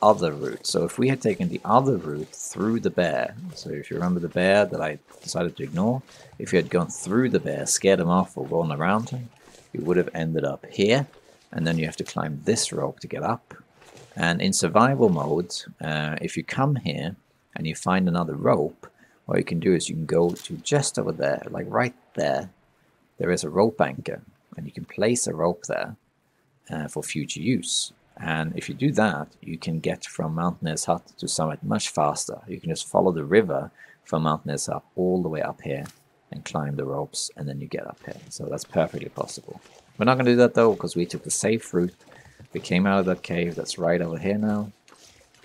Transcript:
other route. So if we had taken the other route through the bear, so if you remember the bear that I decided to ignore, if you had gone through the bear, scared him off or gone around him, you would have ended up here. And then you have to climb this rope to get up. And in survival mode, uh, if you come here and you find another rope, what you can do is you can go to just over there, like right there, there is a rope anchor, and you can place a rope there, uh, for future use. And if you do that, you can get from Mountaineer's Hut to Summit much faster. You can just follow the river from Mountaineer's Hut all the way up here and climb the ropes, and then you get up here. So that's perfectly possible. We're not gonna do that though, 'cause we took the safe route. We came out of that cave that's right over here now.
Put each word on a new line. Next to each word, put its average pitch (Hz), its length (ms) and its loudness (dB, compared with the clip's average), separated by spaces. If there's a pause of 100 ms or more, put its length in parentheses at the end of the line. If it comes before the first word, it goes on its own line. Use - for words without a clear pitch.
other 101 300 6
route. - 340 -8
So - 180 0
if - 140 -4
we 120 100 4
had 131 140 0
taken 95 260 0
the - 160 -6
other 127 320 4
route 78 320 -6
through 110 520 -2
the 98 100 0
bear, 76 440 0 (200)
so - 160 -12
if 73 200 -8
you 80 60 -6
remember 87 240 0
the 85 80 -4
bear 98 380 4
that - 160 -4
I 78 160 -4 (240)
decided 87 340 -4
to - 60 -10
ignore, 92 400 0 (360)
if - 140 -6
you 92 60 6
had 82 100 2
gone 85 200 0
through 117 420 0
the 95 100 2
bear, 73 240 -4
scared 95 360 4
him 85 100 2
off 92 260 2
or - 100 -6
gone 82 240 0
around 92 380 0
him, 123 220 -8 (420)
you - 80 -6
would 85 160 2
have 87 160 4
ended 80 320 0
up 69 220 -4
here. 117 400 2 (460)
And 80 140 -2
then 82 120 2
you 80 80 0
have 82 100 -8
to - 80 -6
climb 78 400 -4
this - 260 0
rope - 300 -4
to - 80 -12
get - 140 -6
up. 107 320 -4 (600)
And 85 280 0
in 98 100 2
survival 113 560 6
mode, 78 460 0 (260)
uh, 78 400 -4
if - 160 -6
you - 80 -2
come 139 320 0
here - 400 -4 (400)
and 80 100 -6
you - 80 -4
find 92 340 2
another 85 260 0
rope, 85 540 0 (360)
what - 140 -2
you 92 60 2
can 87 140 -4
do 90 160 4
is 85 140 0
you 82 60 -6
can 80 120 -4
go 85 240 4
to - 280 -8
just - 400 0
over 98 140 -2
there, 73 380 -2
like 92 180 -6
right 120 260 0 (200)
there, 71 360 0 (680)
there 85 140 -2
is 87 120 0
a 78 80 -6
rope 98 300 2
anchor, - 400 -2 (360)
and - 100 -10
you - 60 -14
can 87 120 -12
place 117 420 0
a - 80 -2
rope 85 320 0
there, 95 300 -4 (760)
uh, 78 180 -6
for 76 140 -6
future - 380 -6
use. 101 520 -2 (240)
And 80 400 -4
if - 120 -6
you - 60 -8
do 139 180 0
that, 101 360 2 (120)
you 82 180 -10
can 80 220 -4
get 78 240 -4
from 80 300 -4
Mountaineer's 82 500 -2
Hut - 340 -2
to 92 100 -6
Summit 78 340 -2
much 104 260 -2
faster. - 580 -2
You 90 140 -10
can 82 100 -6
just - 160 -6
follow 95 260 4
the 156 120 -4
river 78 460 2 (340)
from - 200 0
Mountaineer's 73 420 -2
Hut - 160 -6 (140)
all 92 260 2
the 87 60 -2
way 78 140 -4
up - 200 -6
here 69 220 -6 (460)
and - 140 -12
climb 73 320 -4
the 147 80 -4
ropes, - 520 -6
and - 120 -8
then 139 120 -6
you - 60 -8
get - 200 -8
up - 180 -14
here. - 240 -12
So - 180 -12
that's 71 180 -6
perfectly - 440 -2
possible. - 520 -10 (380)
We're 107 60 2
not 127 120 6
gonna 127 140 6
do 120 60 8
that 120 180 8
though, 113 220 8
'cause 87 200 -6
we 87 100 2
took - 180 -8
the 80 60 -8
safe 110 440 0
route. - 200 2 (580)
We 90 80 -6
came 92 260 2
out 98 140 4
of 92 60 0
that 90 160 0
cave 87 320 -2
that's - 240 -6
right 87 220 2
over 82 180 -4
here 98 200 0
now. 107 320 -2 (760)